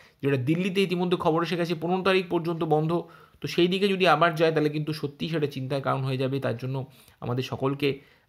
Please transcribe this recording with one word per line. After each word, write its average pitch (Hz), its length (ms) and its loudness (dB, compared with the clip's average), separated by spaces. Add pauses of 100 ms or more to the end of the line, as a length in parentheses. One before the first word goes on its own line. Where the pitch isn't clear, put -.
(220)
যেটা 139 160 2
দিল্লিতে 180 460 0
ইতিমধ্যে 180 340 0
খবর 170 260 2
এসে 165 120 -2
গেছে 170 200 -2
পনেরো 170 260 -2
তারিখ 190 280 2
পর্যন্ত 170 340 -2
বন্ধ, 160 380 2 (400)
তো 151 60 -4
সেই 175 200 2
দিকে 190 200 0
যদি 185 200 2
আবার 165 280 4
যায় 160 160 4
তাহলে 151 180 2
কিন্তু 151 240 -4
সত্যিই 156 360 -8
সেটা 156 180 -2
চিন্তার 131 340 -6
কারণ 131 220 -2
হয়ে 135 140 -2
যাবে। 135 220 -2
তার 120 180 -4
জন্য 131 280 -6 (360)
আমাদের 123 220 -2
সকলকে, 139 560 -2 (280)